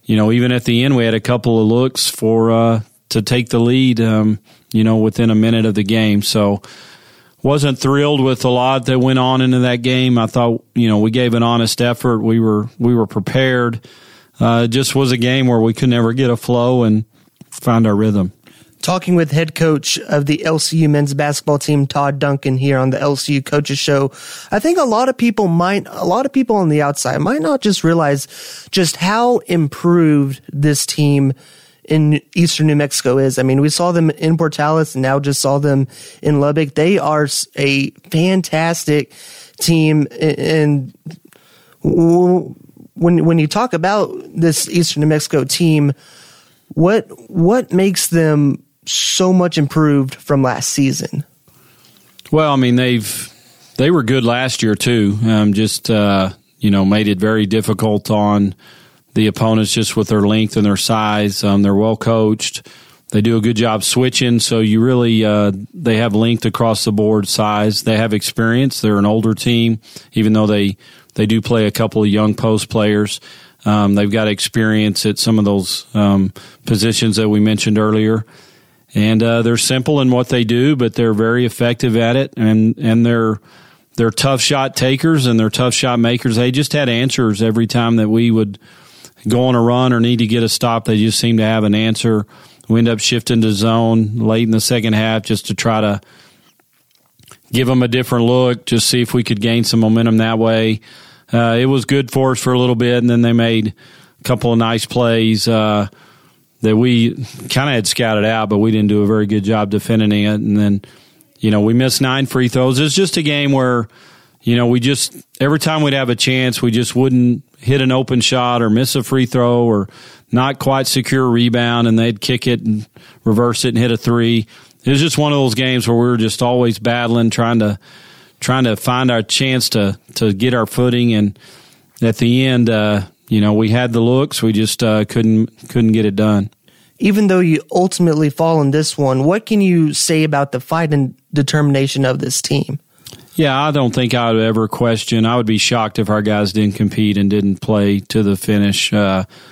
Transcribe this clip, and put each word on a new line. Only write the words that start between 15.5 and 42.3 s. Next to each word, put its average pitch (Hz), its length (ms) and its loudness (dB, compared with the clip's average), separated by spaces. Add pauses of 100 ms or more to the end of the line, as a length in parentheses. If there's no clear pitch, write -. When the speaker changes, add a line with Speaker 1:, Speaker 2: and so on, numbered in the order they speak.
Speaker 1:
we 113 120 2
could 127 160 0
never 120 220 2
get 127 180 0
a 120 60 0
flow 123 480 0
and 107 220 2 (440)
find 113 380 0
our 104 80 2
rhythm. 101 380 0 (480)
Speaker 2:
Talking 180 340 -2
with 160 160 0
head 156 240 -2
coach 156 440 0
of 147 260 -2
the 147 200 -2
L 160 120 0
C 160 200 -4
U 156 120 4
men's 147 240 0
basketball 147 460 -2
team, 143 260 0
Todd 143 320 -2
Duncan, 139 400 -2
here 135 200 0
on 131 140 0
the 131 100 -4
L 143 160 -2
C 147 160 -4
U 139 80 0
Coaches 147 360 -4
Show. 139 340 0 (400)
I 208 80 0
think 339 180 0
a 311 80 2
lot 240 240 0
of 254 80 -4
people 226 300 0
might, 180 400 0
a - 180 -10
lot 208 200 0
of 269 60 -6
people 247 240 0
on 185 140 0
the 147 120 2
outside 143 380 -2
might 247 220 -2
not 302 180 -2
just 208 240 -2
realize 156 440 0 (440)
just 180 240 -2
how 226 440 0
improved 156 1000 0 (100)
this 147 340 0
team 143 480 0 (500)
in 151 380 2 (140)
Eastern 156 320 0
New 151 80 2
Mexico 139 420 0
is. 135 200 0
I 127 60 0
mean, 131 160 2
we 147 80 2
saw 175 240 0
them 165 200 2
in 160 260 -2
Portales 156 580 -2
and 131 60 -4
now 131 180 0
just 139 220 -4
saw 139 160 0
them 139 300 0 (340)
in 147 180 0
Lubbock. 147 360 -2
They 175 240 2
are 151 240 0
s-, - 240 -6 (100)
a 139 320 -2 (220)
fantastic 165 1000 -2 (460)
team. 156 540 2
A-, 156 500 -2
and 147 320 0 (920)
w-, 175 720 2 (380)